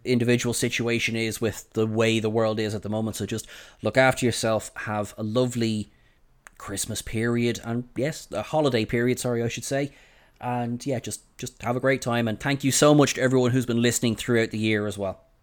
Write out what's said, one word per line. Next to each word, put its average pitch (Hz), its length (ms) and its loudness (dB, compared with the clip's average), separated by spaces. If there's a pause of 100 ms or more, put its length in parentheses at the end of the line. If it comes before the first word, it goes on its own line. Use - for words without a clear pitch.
individual 120 480 2
situation 117 640 0
is 113 240 -2
with - 320 -4
the 110 140 2
way 113 340 4
the 107 100 0
world 110 300 0
is 107 140 -2
at 101 80 -6
the 101 80 -8
moment, 110 260 -2
so 104 80 -4
just 107 220 -6 (360)
look 107 140 0
after 131 300 4
yourself, 110 500 0
have 104 400 -6
a 110 60 -8
lovely 113 680 0 (680)
Christmas 101 440 -6
period, 120 640 0
and 120 320 -4
yes, 147 360 -4
a 92 100 -4
holiday 127 440 2
period, 120 320 2
sorry, 120 240 -2
I 117 60 0
should 117 160 -8
say. 139 280 -2 (480)
And 123 460 -4
yeah, 135 140 -2
just, - 200 -10 (160)
just - 260 -12
have 120 140 -2
a 127 40 -2
great 131 200 2
time, 117 260 0
and 110 140 -4
thank 139 240 -2
you 135 80 2
so 147 220 6
much 143 200 6
to - 60 -4
everyone 127 300 4
who's 123 160 0
been 117 160 0
listening 117 340 0
throughout 113 340 0
the 110 80 -8
year 107 280 0
as 101 100 -6
well. 98 240 -6 (220)